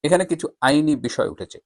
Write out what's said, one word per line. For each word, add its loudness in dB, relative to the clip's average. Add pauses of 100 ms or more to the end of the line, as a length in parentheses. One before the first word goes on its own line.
এখানে 2
কিছু -4 (140)
আইনি 2
বিষয় -4
উঠেছে। -14